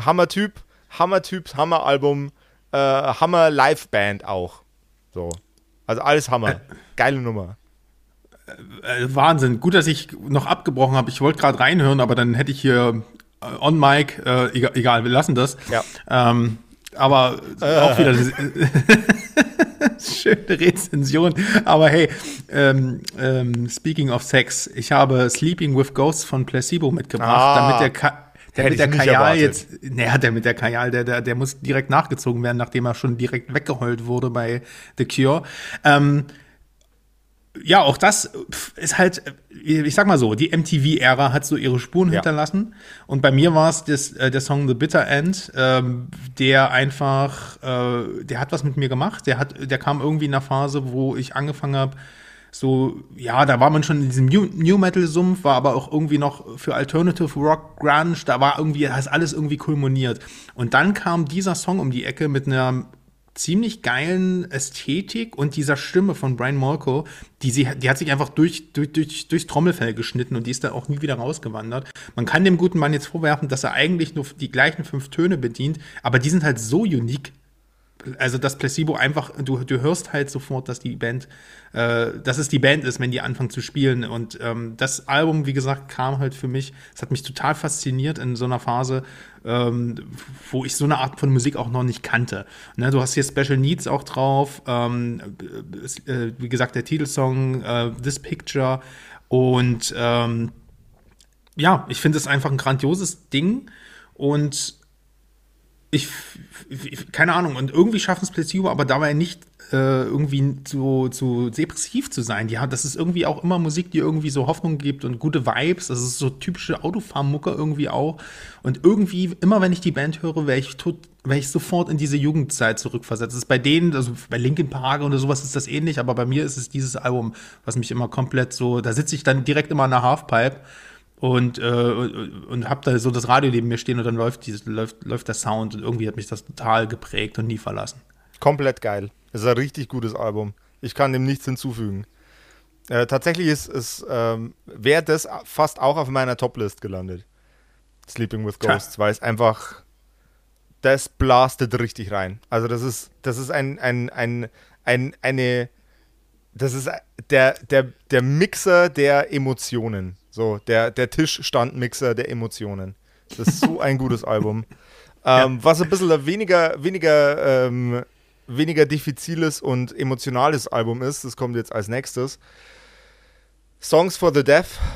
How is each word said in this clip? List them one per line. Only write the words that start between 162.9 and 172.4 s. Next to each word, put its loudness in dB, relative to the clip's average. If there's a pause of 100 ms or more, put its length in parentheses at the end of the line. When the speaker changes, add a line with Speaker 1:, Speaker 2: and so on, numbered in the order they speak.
Speaker 1:
Das -2
ist 0
so 0
ein 0
gutes -2
Speaker 2:
<laughs> -8
Speaker 1:
Album. -2 (600)
Speaker 2:
Ja. 6
Speaker 1:
Ähm, -2
was 4
ein 0
bisschen 2
ein 2
weniger, 0
weniger, 4
ähm, -2 (440)
weniger 2
diffiziles -4
und -2
emotionales -2
Album -2
ist, -6
das -12
kommt -4
jetzt -6
als -6
nächstes. -6 (1400)